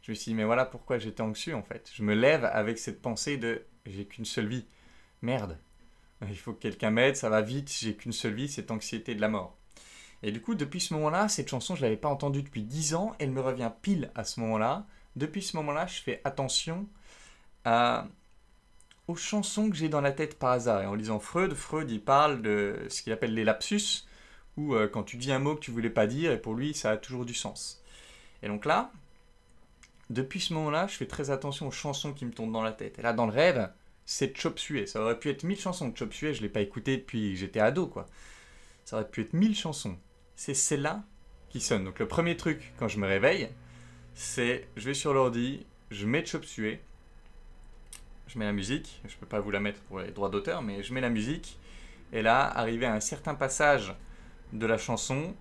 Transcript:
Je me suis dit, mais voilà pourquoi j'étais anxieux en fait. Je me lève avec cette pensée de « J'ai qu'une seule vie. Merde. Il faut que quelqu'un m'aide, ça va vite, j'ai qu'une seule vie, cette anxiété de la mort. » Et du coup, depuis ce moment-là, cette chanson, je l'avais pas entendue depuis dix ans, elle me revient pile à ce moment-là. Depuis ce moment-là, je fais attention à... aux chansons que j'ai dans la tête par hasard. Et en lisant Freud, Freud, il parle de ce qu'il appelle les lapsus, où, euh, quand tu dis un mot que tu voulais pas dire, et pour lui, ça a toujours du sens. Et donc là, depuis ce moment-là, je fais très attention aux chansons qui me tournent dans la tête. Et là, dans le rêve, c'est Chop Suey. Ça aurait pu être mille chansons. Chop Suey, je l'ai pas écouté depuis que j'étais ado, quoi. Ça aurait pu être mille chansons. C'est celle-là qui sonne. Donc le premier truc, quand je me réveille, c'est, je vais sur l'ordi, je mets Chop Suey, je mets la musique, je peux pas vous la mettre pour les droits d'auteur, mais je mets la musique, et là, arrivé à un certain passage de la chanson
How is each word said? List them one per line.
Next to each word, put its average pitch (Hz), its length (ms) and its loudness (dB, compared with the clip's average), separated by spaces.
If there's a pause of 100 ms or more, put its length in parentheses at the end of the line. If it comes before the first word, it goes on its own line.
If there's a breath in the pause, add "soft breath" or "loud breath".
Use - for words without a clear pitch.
Je - 100 -12
me 110 40 -2
suis 107 160 -6
dit, 113 40 0
mais 110 100 2
voilà 120 200 4
pourquoi 131 340 -2
j'étais 107 220 -6
anxieux 110 340 -4
en 110 80 -4
fait. - 300 -12
Je - 100 -6
me 104 120 4
lève 123 320 6
avec 110 320 2
cette - 240 -8
pensée 127 340 -2
de « 117 260 -2 (220)
J'ai 98 220 -8
qu'une - 180 -10
seule 107 220 -2
vie. 120 180 -4 (560 soft breath)
Merde. 107 380 -2 (640 soft breath)
Il 98 160 -6
faut - 160 -8
que - 60 -18
quelqu'un 107 300 0
m'aide, 127 260 6
ça 120 120 -2
va 107 140 6
vite, 135 280 -4
j'ai 110 240 -2
qu'une 117 180 -8
seule 110 200 -2
vie, 127 160 -2
cette 127 220 -8
anxiété 113 440 -4
de 104 60 -4
la 107 80 4
mort. » 98 260 -2 (680 loud breath)
Et 107 100 0
du 113 80 -4
coup, 226 140 -2
depuis 151 260 -2
ce - 140 -2
moment-là, 156 340 4
cette 160 220 -2
chanson, 135 240 -2
je 135 80 -2
l'avais 110 160 4
pas 151 100 0
entendue 139 340 0
depuis 120 200 -6
dix 147 320 0
ans, 196 240 0
elle 139 140 0
me 131 100 0
revient 123 280 0 (120)
pile 180 320 2
à 113 100 -4
ce - 160 -6
moment-là. 113 460 2 (280 soft breath)
Depuis 156 280 -2
ce - 160 -4
moment-là, 151 280 0
je - 140 -8
fais - 240 -4
attention 160 600 -2 (800 loud breath)
à... 120 420 4 (1000)
aux 170 80 -4
chansons 214 540 0
que 180 60 0
j'ai 160 120 0
dans 147 120 2
la 143 120 4
tête 151 260 -2
par 127 120 2
hasard. 117 320 4
Et 95 40 0
en 98 80 -2
lisant 107 260 -2
Freud, 175 340 0
Freud, 151 360 -4
il 107 120 -4
parle 139 400 6
de 104 460 2
ce - 140 -6
qu'il 110 100 -2
appelle 110 220 0
les 110 100 2
lapsus, - 600 2 (520 loud breath)
où, 147 180 0
euh, 107 140 6
quand 104 140 -2
tu 113 140 -8
dis 127 160 -2
un 131 60 2
mot 143 160 2
que 151 60 -8
tu - 100 -10
voulais 117 200 0
pas 110 160 6
dire, 143 260 2
et 110 80 0
pour 113 140 -4
lui, 143 200 -2
ça 107 180 2
a 107 40 4
toujours 123 280 -6
du 120 100 -10
sens. - 480 -8 (600 loud breath)
Et 107 60 -6
donc 104 160 -4
là, 185 260 2 (1200)
depuis 135 300 -2
ce 175 140 -2
moment-là, 156 320 2
je 196 100 -8
fais 123 100 -4
très 139 240 -4
attention 139 380 -2
aux 131 40 -6
chansons 143 400 -4
qui 139 120 -10
me 120 80 -4
tournent 113 200 -4
dans 113 100 0
la 110 100 0
tête. - 260 -10
Et - 40 -12
là, 117 100 4
dans 113 140 4
le 107 60 2
rêve, 131 380 4 (360)
c'est - 300 -2
Chop 165 220 -4
Suey. 120 280 -4
Ça 110 140 -4
aurait 113 180 2
pu 147 120 -2
être 139 140 -4
mille 196 140 -2
chansons. 175 360 -4
Chop 110 180 -4
Suey, 151 220 -2
je 107 80 -6
l'ai 104 60 -2
pas 107 120 0
écouté 110 360 0
depuis 107 360 -2
que 92 60 -4
j'étais 95 220 0
ado, 139 260 6
quoi. - 200 -8 (800 loud breath)
Ça - 120 -6
aurait 110 120 -2
pu - 140 -4
être 107 100 -4
mille 208 240 4
chansons. 110 420 -6 (380)
C'est - 180 -4
celle-là 151 500 0 (440)
qui 123 120 -6
sonne. 101 240 2
Donc 92 140 -8
le 110 80 0
premier 170 300 2
truc, 160 420 -4
quand 117 100 0
je 104 100 -2
me 98 80 0
réveille, 117 420 4 (680 loud breath)
c'est, - 520 0 (100)
je 107 100 -8
vais 139 80 0
sur 143 180 0
l'ordi, 127 540 4 (240)
je 101 160 -4
mets 147 180 2
Chop 156 220 -6
Suey, 110 340 -4 (1500)
je - 100 -10
mets 107 80 -2
la 104 60 0
musique, 104 540 -4
je - 100 -14
peux - 100 -16
pas 107 140 -2
vous 101 100 -4
la 101 100 2
mettre 101 220 -2
pour 98 160 -10
les 95 120 -6
droits 98 200 -2
d'auteur, 147 320 0
mais 101 200 -6
je 107 120 -6
mets 131 80 -2
la 120 80 2
musique, 117 480 -2 (560 loud breath)
et 110 80 0
là, 117 240 6
arrivé 117 400 0
à 113 80 2
un 107 60 0
certain - 340 -4
passage 135 600 4 (600 loud breath)
de 110 100 -2
la 110 140 6
chanson 131 640 -2